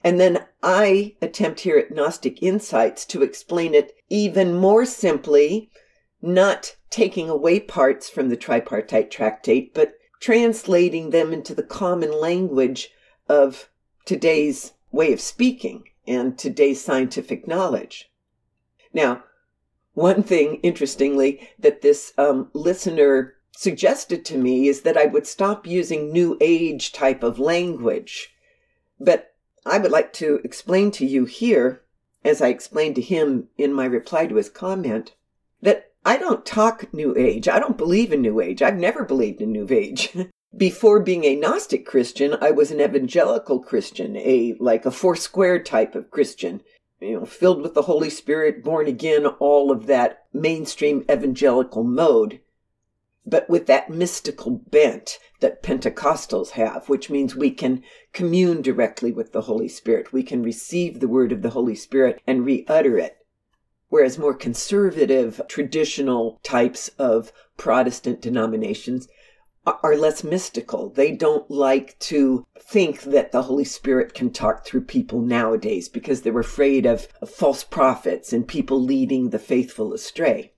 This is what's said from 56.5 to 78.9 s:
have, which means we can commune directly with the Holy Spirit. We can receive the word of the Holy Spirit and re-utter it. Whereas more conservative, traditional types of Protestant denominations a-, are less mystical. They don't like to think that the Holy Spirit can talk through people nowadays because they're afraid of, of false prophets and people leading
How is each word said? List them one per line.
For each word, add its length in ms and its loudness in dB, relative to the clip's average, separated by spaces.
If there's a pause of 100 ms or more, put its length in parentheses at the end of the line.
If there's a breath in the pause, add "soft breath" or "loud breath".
have, 360 -4
which 220 -2
means 260 -2
we 140 0
can 320 -4 (320 loud breath)
commune 480 2
directly 500 -2
with 200 -8
the 100 -2
Holy 260 -4
Spirit. 460 -2
We 80 0
can 200 -4
receive 560 -6
the 100 -2
word 220 2
of 120 -4
the 80 -4
Holy 240 -2
Spirit 520 0
and 200 0
re-utter 500 2
it. 220 -4 (720)
Whereas 280 4
more 160 0
conservative, 1120 0
traditional 960 -4
types 460 -2 (100)
of 320 0 (280 soft breath)
Protestant 640 -2
denominations 840 -4 (580 soft breath)
a-, 160 -2
are 140 2
less 280 -2
mystical. 640 -6
They 240 0
don't 380 -2
like 500 0
to 460 0 (120)
think 440 -2
that 300 0
the 100 0
Holy 220 -2
Spirit 500 -2
can 160 -4
talk 340 -4
through 180 -4
people 380 -4
nowadays 720 -2
because 320 -6
they're 160 -2
afraid 480 2
of, 220 0 (120)
of 80 -12
false 340 0
prophets 720 -2
and 160 -2
people 340 -2
leading 480 -2